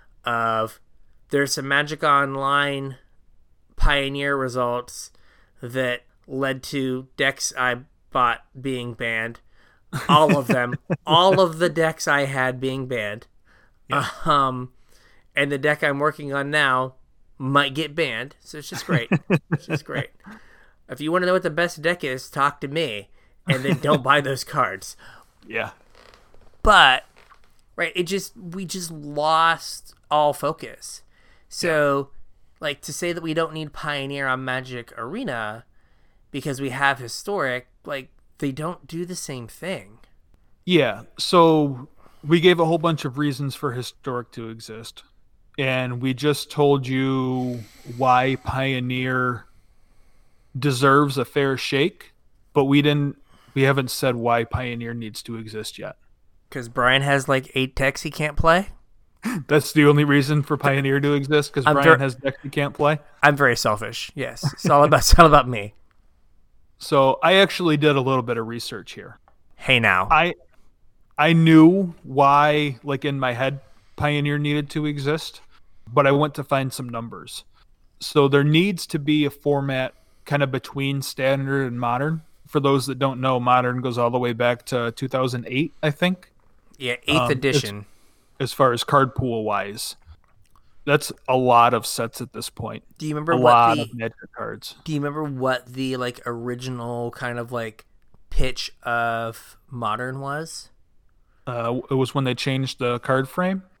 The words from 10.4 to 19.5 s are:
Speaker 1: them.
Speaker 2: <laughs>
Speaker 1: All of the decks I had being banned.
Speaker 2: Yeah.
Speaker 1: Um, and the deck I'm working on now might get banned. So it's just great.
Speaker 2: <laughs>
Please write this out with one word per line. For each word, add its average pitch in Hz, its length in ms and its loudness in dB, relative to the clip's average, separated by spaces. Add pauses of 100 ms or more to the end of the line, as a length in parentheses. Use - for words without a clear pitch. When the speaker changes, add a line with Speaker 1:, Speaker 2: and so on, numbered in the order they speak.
Speaker 1:
them. 123 280 -2 (140)
Speaker 2:
<laughs> - 160 -6
Speaker 1:
All 180 340 4
of 165 180 0
the 175 100 2
decks 160 380 -2
I 143 200 0
had 131 340 -4
being 131 260 -6
banned. 110 400 -8 (600)
Speaker 2:
Yeah. 139 180 -2 (180)
Speaker 1:
Um, 131 460 0 (640)
and 143 160 0
the 143 80 -2
deck 147 240 0
I'm 143 160 0
working 147 340 -4
on 139 180 -4
now 131 440 0 (440)
might 139 360 0
get 147 200 -6
banned. 135 460 -4
So - 180 -18
it's 147 100 -16
just - 180 -12
great. 123 240 -2 (200)
Speaker 2:
<laughs> 165 220 -2